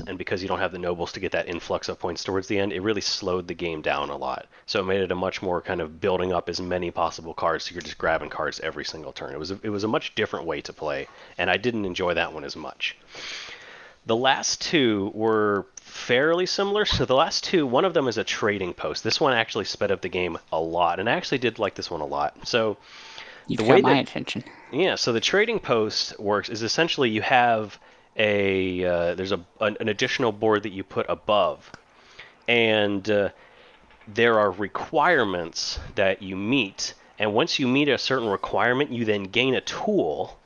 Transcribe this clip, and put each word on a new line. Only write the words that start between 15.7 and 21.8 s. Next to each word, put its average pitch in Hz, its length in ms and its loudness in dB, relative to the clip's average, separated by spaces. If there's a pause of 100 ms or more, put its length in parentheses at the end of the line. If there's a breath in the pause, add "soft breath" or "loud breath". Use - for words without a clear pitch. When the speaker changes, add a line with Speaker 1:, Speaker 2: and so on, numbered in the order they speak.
Speaker 1:
fairly 160 720 2
similar. 202 400 0
So - 200 2
the 127 100 4
last 160 300 2
two, 160 200 4
one 131 200 4
of 175 80 0
them 139 160 2
is 107 80 -2
a 101 80 -2
trading 98 480 0
post. - 320 -6
This - 160 0
one 139 120 4
actually 113 320 0
sped - 240 -2
up 95 120 2
the 92 80 -6
game 87 280 -2 (140)
a 82 80 0
lot, 85 400 2
and 107 100 0
I 131 40 2
actually 165 260 -2
did 117 200 -2
like 98 160 0
this - 140 -10